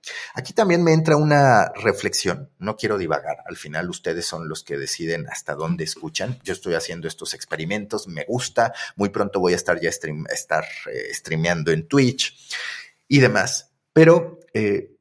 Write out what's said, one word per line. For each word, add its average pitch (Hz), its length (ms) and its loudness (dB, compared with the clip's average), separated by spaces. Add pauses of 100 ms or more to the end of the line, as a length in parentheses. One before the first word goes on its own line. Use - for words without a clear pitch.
(360)
Aquí - 180 -10
también 175 300 4
me 160 100 6
entra 160 240 4
una 143 580 6
reflexión, 95 760 -2 (100)
no 104 180 -6
quiero 107 200 -2
divagar, 78 480 -4
al 90 120 -14
final 80 320 -8
ustedes 85 360 -6
son 82 220 -8
los 78 160 -10
que 73 140 -8
deciden 80 500 -6
hasta - 260 -10
dónde 82 300 -4
escuchan, 92 600 -8
yo 95 80 -6
estoy 90 220 -4
haciendo 82 340 -6
estos - 240 -12
experimentos, 98 720 -8
me 78 160 -10
gusta, 117 480 -2 (240)
muy 101 140 0
pronto 98 320 -2
voy 90 100 4
a 87 60 2
estar 85 240 -2
ya 82 80 0
stream-, 78 420 -8
estar, - 320 -4 (260)
eh, - 240 -10
streameando 80 600 0
en 80 160 -4
Twitch - 680 0 (540)
y 139 100 6
demás, 107 540 2 (180)
pero, 165 480 6 (140)
eh, 101 480 0